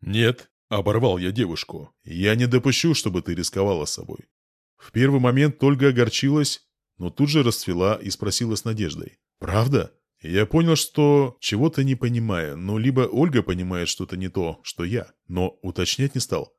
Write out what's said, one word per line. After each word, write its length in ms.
"Нет", — 480
оборвал 480
я 140
девушку, 600
"я 300
не 120
допущу, 460
чтобы 280
ты 140
рисковала 500
собой". 440
В 140
первый 280
момент 420
Ольга 280
огорчилась, 760
но 120
тут 200
же 140
расцвела 520
и 140
спросила 460
с 80
надеждой: 560
"Правда?" 540
И 100
я 140
понял, 320
что 640
чего-то 420
не 120
понимаю, 600
но 220
либо 240
Ольга 420
понимает 460
что-то 260
не 140
то, 340
что 220
я, 260
но 340
уточнять 540
не 60
стал. 380